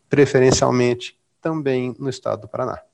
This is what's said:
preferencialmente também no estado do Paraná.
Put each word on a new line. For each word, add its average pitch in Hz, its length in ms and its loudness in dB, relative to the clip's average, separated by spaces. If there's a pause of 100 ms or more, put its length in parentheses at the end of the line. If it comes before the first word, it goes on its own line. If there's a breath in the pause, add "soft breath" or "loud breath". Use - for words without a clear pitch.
preferencialmente 131 1040 2 (260)
também 135 580 -4
no 139 100 -8
estado 110 320 -6
do 113 60 -18
Paraná. 120 320 -8 (140)